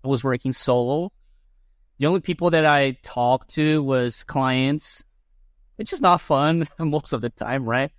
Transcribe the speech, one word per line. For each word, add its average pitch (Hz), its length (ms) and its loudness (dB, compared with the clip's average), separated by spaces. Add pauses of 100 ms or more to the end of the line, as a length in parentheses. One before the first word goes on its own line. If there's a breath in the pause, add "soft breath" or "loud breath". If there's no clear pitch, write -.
I 131 40 -4
was 131 140 0
working 131 300 -2
solo. 127 600 0 (840)
The 139 80 0
only 175 140 2
people 170 300 -2
that 160 160 4
I 143 360 2
talked 123 520 -2
to 151 280 2
was 127 420 -2
clients, 131 800 -2 (720)
which - 160 -8
is 359 80 -8
not 180 200 4
fun 156 520 0
<laughs> - 60 -20
most 147 340 -2
of 131 80 -4
the 117 100 -4
time, 123 340 -6
right? 127 340 -2